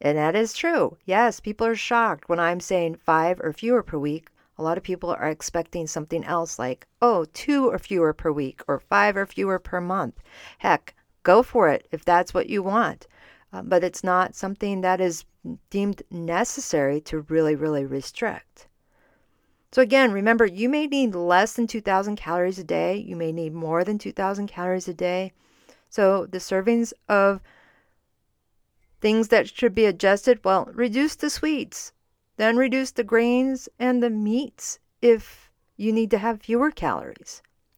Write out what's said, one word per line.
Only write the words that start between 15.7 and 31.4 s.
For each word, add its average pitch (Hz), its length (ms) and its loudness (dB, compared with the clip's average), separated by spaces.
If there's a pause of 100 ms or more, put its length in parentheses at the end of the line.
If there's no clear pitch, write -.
deemed 202 400 -4
necessary 170 880 -2
to 156 280 -8
really, 156 260 2
really 143 320 -2
restrict. - 800 -8 (1040)
So 254 100 2
again, 254 300 6
remember, 220 340 2
you 202 240 -2
may 294 200 -2
need 269 260 0
less 175 380 2
than 233 160 -2
two 220 120 -8
thousand 202 360 -2
calories 180 420 -2
a 180 60 -10
day. 170 320 0
You 185 180 -10
may 165 160 -6
need 160 240 -6
more 165 300 0
than 208 120 -4
two 202 140 -8
thousand 196 380 -4
calories 180 400 -6
a 175 60 -8
day. 180 380 -4 (560)
So 196 380 2
the 185 120 -8
servings 220 540 0 (160)
of 196 320 4 (1600)
things 220 280 2
that 214 200 4
should 233 260 0
be 220 100 4
adjusted, 202 600 4
well, 185 280 2
reduce 247 420 0
the 294 160 -4
sweets, - 600 -6 (440)